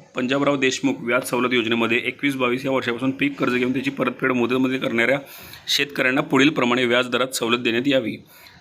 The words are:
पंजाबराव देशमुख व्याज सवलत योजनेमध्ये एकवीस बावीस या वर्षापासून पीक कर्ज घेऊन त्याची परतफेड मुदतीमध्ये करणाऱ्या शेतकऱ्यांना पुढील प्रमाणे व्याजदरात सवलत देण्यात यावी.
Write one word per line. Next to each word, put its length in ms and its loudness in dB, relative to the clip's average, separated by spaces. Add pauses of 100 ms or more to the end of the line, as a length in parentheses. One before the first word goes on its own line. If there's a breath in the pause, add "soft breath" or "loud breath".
(160)
पंजाबराव 400 2
देशमुख 420 0
व्याज 320 -2
सवलत 240 0
योजनेमध्ये 500 2
एकवीस 320 -2
बावीस 280 0
या 60 -2
वर्षापासून 400 -2
पीक 300 -2
कर्ज 140 0
घेऊन 180 2
त्याची 180 -2
परतफेड 420 -2
मुदतीमध्ये 460 0
करणाऱ्या 400 0 (500 loud breath)
शेतकऱ्यांना 520 0
पुढील 280 4
प्रमाणे 360 2
व्याजदरात 440 2
सवलत 300 0
देण्यात 280 0
यावी. 300 0 (440 loud breath)